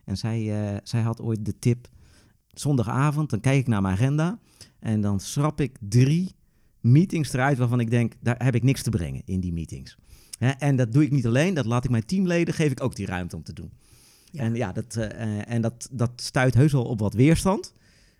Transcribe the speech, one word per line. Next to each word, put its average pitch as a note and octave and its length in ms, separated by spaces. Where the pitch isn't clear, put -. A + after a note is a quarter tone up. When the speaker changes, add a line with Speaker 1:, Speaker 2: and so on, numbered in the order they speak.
Speaker 1:
En F#2+ 120
zij, G#2+ 560
eh, G2+ 100
zij - 180
had A#2 200
ooit A2 240
de G#2 140
tip... A#2+ 300
Zondagavond, C#3+ 840
dan G#2 100
kijk C3+ 180
ik A#2+ 80
naar G#2+ 160
mijn F#2+ 120
agenda D3 440
en A2 220
dan G2+ 200
schrap D3+ 400
ik C#3 200
drie C3 540
meetings D3+ 520
eruit C3+ 260
waarvan B2 220
ik A2+ 100
denk, A#2+ 300
"Daar A#2+ 240
heb B2+ 100
ik A#2 80
niks C3 200
te - 80
brengen D#2 340
in F#2 160
die F2+ 120
meetings." D2+ 440
Hè, A#2+ 120
en C#3 260
dat B2 160
doe D3 120
ik C#3 60
niet C3 160
alleen, D3 280
dat C3+ 120
laat A#2+ 180
ik A#2+ 60
mijn A#2 160
teamleden, E3+ 480
geef D3+ 160
ik C3 120
ook A2+ 140
die G2 100
ruimte F2+ 300
om D#2 60
te F2+ 100
doen. E2+ 200
Speaker 2:
Ja. C#3+ 120
Speaker 1:
En A2+ 120
ja, A2+ 180
dat, A2 240
eh, A#2 80
eh, G#2 120
en A#2 120
dat, A2+ 300
dat A#2+ 240
stuit C3 380
heus C#3 180
wel C3 120
op A#2+ 160
wat G2+ 140
weerstand. E3 600